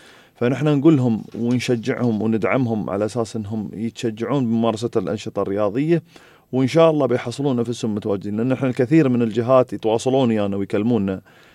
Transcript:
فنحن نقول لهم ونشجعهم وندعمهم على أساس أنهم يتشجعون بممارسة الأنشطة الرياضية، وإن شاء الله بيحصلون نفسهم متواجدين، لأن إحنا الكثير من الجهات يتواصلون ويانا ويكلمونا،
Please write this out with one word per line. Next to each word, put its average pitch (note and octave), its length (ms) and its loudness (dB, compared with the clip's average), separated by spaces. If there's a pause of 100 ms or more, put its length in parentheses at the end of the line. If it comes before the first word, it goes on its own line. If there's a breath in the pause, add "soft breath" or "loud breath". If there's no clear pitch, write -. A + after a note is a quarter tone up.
(340 soft breath)
فنحن C#3 440 0
نقول D#3 180 6
لهم A#2+ 280 0 (100)
ونشجعهم A#2 880 -2
وندعمهم A2 680 0
على G2 140 -2
أساس A2+ 320 -4
أنهم G#2+ 380 -8
يتشجعون A2+ 720 -4
بممارسة A2+ 500 0
الأنشطة G2+ 460 -4
الرياضية، G#2+ 600 0 (500 soft breath)
وإن C3 160 2
شاء E3 220 6
الله D3 160 2
بيحصلون B2 500 -2
نفسهم A#2 380 -4
متواجدين، G2+ 420 -4
لأن B2 160 0
إحنا C3 160 -2
الكثير C3 400 2
من A#2+ 140 2
الجهات A#2+ 500 2
يتواصلون A#2+ 560 0
ويانا G2+ 280 0
ويكلمونا، G2+ 640 0 (340 soft breath)